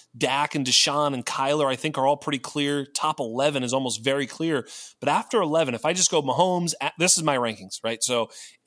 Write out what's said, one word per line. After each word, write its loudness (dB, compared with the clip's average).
Dak 0
and -2
Deshaun 4
and -4
Kyler, 0
I 0
think, -4
are 2
all 4
pretty -4
clear. -2
Top -4
eleven 0
is -2
almost -2
very 2
clear. -2
But -2
after 0
eleven, 2
if -6
I 2
just 2
go 2
Mahomes, 2
a-, -2
this 4
is -2
my 2
rankings, -4
right? -4
So, 0